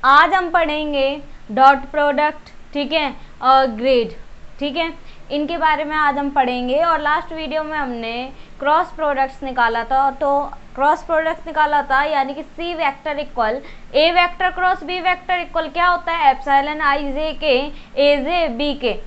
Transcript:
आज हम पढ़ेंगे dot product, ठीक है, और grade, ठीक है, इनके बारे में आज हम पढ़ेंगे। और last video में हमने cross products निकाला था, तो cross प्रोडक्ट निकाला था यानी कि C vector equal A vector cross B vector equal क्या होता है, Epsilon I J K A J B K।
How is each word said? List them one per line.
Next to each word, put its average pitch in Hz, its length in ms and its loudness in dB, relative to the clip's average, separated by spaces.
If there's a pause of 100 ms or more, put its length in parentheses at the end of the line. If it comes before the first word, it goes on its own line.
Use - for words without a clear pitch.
आज 302 280 8
हम 359 180 0
पढ़ेंगे 302 540 0 (460)
dot 262 400 6
product, 294 580 0 (240)
ठीक 285 180 -2
है, 302 240 -2 (260)
और 269 240 6 (120)
grade, 233 360 2 (460)
ठीक 285 180 -4
है, 330 140 -2 (400)
इनके 302 260 -2
बारे 302 280 2
में 302 100 -4
आज 285 220 2
हम 285 140 -2
पढ़ेंगे। 247 520 0
और 320 180 2
last 302 320 0
video 311 300 -4
में 302 140 -6
हमने 233 360 -6 (460)
cross 320 360 2
products 269 480 -2
निकाला 233 400 0
था, 269 280 2
तो 277 400 -2 (240)
cross 302 280 2
प्रोडक्ट 320 440 -2
निकाला 294 360 0
था 277 200 2
यानी 277 300 -2
कि 302 100 -10
C 339 340 -8
vector 294 420 -4
equal 247 400 -2 (360)
A 302 100 6 (100)
vector 359 360 2
cross 370 320 0
B 359 200 -6
vector 359 360 -2
equal 320 300 -4
क्या 339 180 2
होता 349 240 0
है, 294 200 4
Epsilon 285 500 0 (100)
I 285 60 2 (200)
J 311 160 -2 (100)
K 269 140 4 (400)
A 285 160 6 (140)
J 339 200 0 (120)
B 294 220 -2
K। 233 120 0 (140)